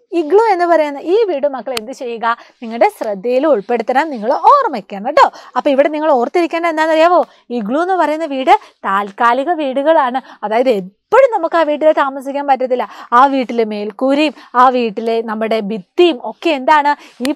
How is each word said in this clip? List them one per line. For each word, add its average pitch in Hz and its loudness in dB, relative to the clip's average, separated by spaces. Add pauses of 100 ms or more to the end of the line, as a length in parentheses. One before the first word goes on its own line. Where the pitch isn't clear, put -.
(120)
ഇഗ്ലൂ 349 2
എന്ന് 359 0
പറയുന്ന 302 0
ഈ 381 0
വീട് 285 -2
മക്കൾ 262 -8
എന്ത് 233 -8
ചെയ്യുക? 233 -6 (260)
നിങ്ങളുടെ 240 0 (100)
ശ്രദ്ധയിൽ 247 -2
ഉൾപ്പെടുത്തണം, 247 0
നിങ്ങൾ 233 -4
ഓർമ്മിക്കണം 320 0
കേട്ടോ. 349 2 (260)
അപ്പൊ 269 0
ഇവിടെ 277 4
നിങ്ങൾ 311 -2
ഓർത്തിരിക്കേണ്ട 330 0
എന്താണെന്നറിയാവോ? 320 2 (240)
ഇഗ്ലൂ 240 -4
എന്ന് 370 -2
പറയുന്ന 311 -2
വീട് 277 0 (260)
താൽക്കാലിക 233 0
വീടുകളാണ്. 277 -2
അതായത് 233 0
എപ്പോഴും 392 0
നമുക്ക് 330 -4
ആ 330 2
വീട്ടിൽ 302 2
താമസിക്കാൻ 277 -4
പറ്റത്തില്ല. 247 0 (240)
ആ 247 6
വീട്ടിലെ 254 0
മേൽക്കൂരയും 247 -2 (200)
ആ 254 6
വീട്ടിലെ 226 -2
നമ്മുടെ 220 -4
ഭിത്തിയും 233 0
ഒക്കെ 277 -6
എന്താണ്? 285 0
ഈ 294 -4